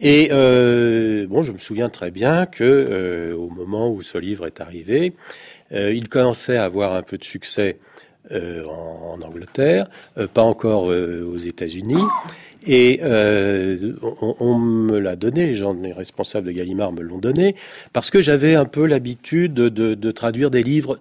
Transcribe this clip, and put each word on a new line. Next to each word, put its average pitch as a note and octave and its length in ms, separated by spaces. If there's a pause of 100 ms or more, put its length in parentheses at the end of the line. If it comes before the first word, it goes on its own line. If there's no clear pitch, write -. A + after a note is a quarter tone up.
Et, D3 280
euh, A#2+ 960
bon, C3 160
je B2 80
me F#2+ 60
souviens A2+ 300
très F2+ 220
bien C#3+ 360
que, F3+ 180
euh, F#2 720
au E2+ 140
moment F#2+ 380
où G2+ 140
ce - 160
livre F2+ 300
est - 120
arrivé, F2+ 520 (600)
euh, G2+ 220
il - 140
commençait B2+ 480
à A2 80
avoir F#2+ 300
un F2+ 80
peu - 160
de - 60
succès, - 540 (540)
euh, E2+ 340
en, E2 480
en E2 80
Angleterre, C3+ 640 (300)
euh, G#2 80
pas A2+ 160
encore, G#2+ 480
euh, F2 320
aux F2 160
États-Unis. F2+ 640 (640)
Et, B2+ 380
euh, G2+ 920 (260)
on, A2 180
on A#2+ 180
me A2+ 440
l'a F#2 160
donné, B2 300
les B2+ 100
gens, G2+ 160
les F2+ 200
responsables F#2+ 540
de F2+ 60
Gallimard F#2 400
me E2+ 100
l'ont E2+ 160
donné, E3+ 380 (360)
parce - 160
que G3 120
j'avais D3 340
un C#3+ 120
peu D3+ 200
l'habitude D3 640
de, A#2+ 160
de, A2 260
de G#2+ 180
traduire A#2 360
des B2+ 140
livres C3+ 380